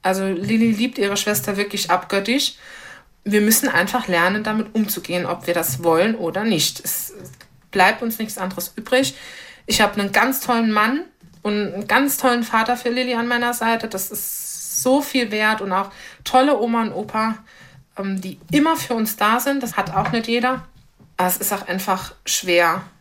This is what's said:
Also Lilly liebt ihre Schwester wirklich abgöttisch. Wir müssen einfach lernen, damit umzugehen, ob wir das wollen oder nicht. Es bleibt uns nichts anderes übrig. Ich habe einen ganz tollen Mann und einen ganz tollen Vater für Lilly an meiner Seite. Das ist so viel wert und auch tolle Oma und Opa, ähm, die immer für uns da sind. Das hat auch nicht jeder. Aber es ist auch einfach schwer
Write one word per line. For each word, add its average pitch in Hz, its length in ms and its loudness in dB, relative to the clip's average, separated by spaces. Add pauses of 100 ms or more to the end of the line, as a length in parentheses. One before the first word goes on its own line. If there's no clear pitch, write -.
Also 190 240 0
Lilly 208 460 2
liebt 233 260 0
ihre 202 180 0
Schwester 208 400 -2
wirklich 202 320 -4
abgöttisch. 196 680 0 (680)
Wir 208 180 2
müssen 220 280 4
einfach 190 400 0
lernen, 185 340 2
damit 214 320 -2
umzugehen, 180 520 -2
ob - 200 -6
wir 175 80 0
das 160 300 -2
wollen 175 320 4
oder 175 260 -4
nicht. 208 420 0
Es - 300 -6 (560)
bleibt 202 320 4
uns 226 160 -4
nichts 214 180 -6
anderes 190 380 -6
übrig. 254 400 0 (520)
Ich - 140 0
habe 208 200 4
einen 196 100 -2
ganz 233 300 2
tollen 226 320 2
Mann 226 300 2 (400)
und 208 300 -2
einen 202 140 -6
ganz 269 300 2
tollen 240 260 2
Vater 233 340 0
für 240 120 -4
Lilly 247 260 -2
an 233 140 -2
meiner 240 260 0
Seite. 226 320 0
Das 190 240 -6
ist - 720 -8
so 262 180 4
viel 247 300 -2
wert 214 300 0
und 196 120 -4
auch 190 180 0 (340)
tolle 262 340 4
Oma 226 240 0
und 208 100 -2
Opa, 220 460 -4 (580)
ähm, 196 240 -4
die 185 200 -12 (100)
immer 311 260 4
für - 180 -4
uns 220 220 -2
da 220 220 2
sind. 277 240 0
Das 233 140 -6
hat 175 180 -2
auch 190 160 0
nicht 226 160 -2
jeder. 247 400 0 (500)
Aber 180 120 2
es 180 80 0
ist 196 160 -4
auch 196 140 -6
einfach - 460 -2 (140)
schwer 175 560 2 (180)